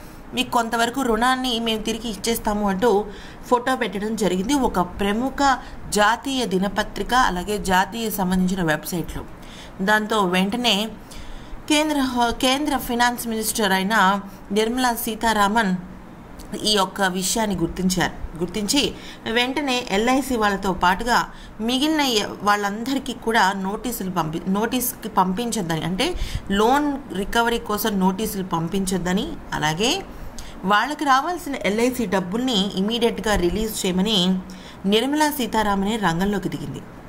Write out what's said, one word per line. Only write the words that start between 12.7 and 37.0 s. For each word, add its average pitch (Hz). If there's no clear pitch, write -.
ఫైనాన్స్ 240
మినిస్టర్ 220
అయిన 196
నిర్మలా 233
సీతారామన్ 220
ఈ 214
యొక్క 190
విషయాన్ని 190
గుర్తించారు. 170
గుర్తించి 202
వెంటనే 254
ఎల్ఐసి 247
వాళ్ళతో 202
పాటుగా 185
మిగిలిన 269
ఎ-, 233
వాళ్ళందరికీ 214
కూడా 220
నోటీసులు 196
పంపి-, 165
నోటీస్కి 226
పంపించొద్దని, 185
అంటే 202
లోన్ 277
రికవరీ 233
కోసం 208
నోటీసులు 190
పంపించొద్దని, 185
అలాగే 170
వాళ్ళకి 233
రావాల్సిన 285
ఎల్ఐసి 233
డబ్బుల్ని 196
ఇమీడియట్గా 214
రిలీజ్ 190
చేయమని 185
నిర్మలా 277
సీతారామనే 214
రంగంలోకి 190
దిగింది. 143